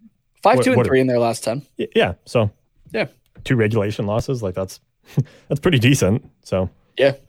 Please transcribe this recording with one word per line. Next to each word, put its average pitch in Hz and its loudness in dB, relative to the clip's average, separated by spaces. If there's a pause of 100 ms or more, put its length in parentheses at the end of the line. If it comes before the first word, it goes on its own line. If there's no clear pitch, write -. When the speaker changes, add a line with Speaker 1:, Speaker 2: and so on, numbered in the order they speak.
(440)
Speaker 1:
five 233 6
two - -
Speaker 2:
what, - 2
Speaker 1:
and 254 2
Speaker 2:
what - 4
Speaker 1:
three 131 2
in 131 2
their 123 2
last 117 -2
ten. 120 -4 (160)
Speaker 2:
Y-, 156 -6
yeah. 139 0 (120)
So 110 0 (420)
Speaker 1:
Yeah. 190 -4 (360)
Speaker 2:
two 135 -2
regulation 107 -2
losses, 113 -4
like, 95 -6
that's, 95 -8 (360)
<laughs> - -6
that's 151 -4
pretty 170 2
decent. 110 0 (140)
So 95 -4 (260)
Speaker 1:
Yeah. 135 2 (160)